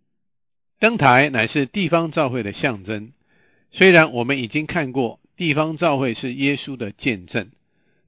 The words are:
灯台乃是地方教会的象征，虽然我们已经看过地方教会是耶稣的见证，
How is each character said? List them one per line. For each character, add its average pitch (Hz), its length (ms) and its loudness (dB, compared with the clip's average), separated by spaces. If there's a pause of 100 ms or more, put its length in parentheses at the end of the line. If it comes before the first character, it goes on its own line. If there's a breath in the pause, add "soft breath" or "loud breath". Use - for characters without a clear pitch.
(800)
灯 226 160 2
台 139 320 6
乃 117 180 0
是 139 200 -2
地 185 220 -4
方 165 220 0
教 147 200 -2
会 123 120 -4
的 101 120 -6
象 113 280 -4
征， 107 300 -10 (580)
虽 190 200 6
然 160 220 6
我 120 120 -2
们 135 180 -2
已 113 60 -6
经 151 180 -4
看 147 260 -4
过 123 280 -4 (160)
地 165 160 -2
方 156 240 -2
教 151 220 0
会 127 160 -2
是 123 180 -8
耶 139 240 -2
稣 135 200 -12
的 113 140 -8
见 101 360 -6
证， 104 240 -6 (580)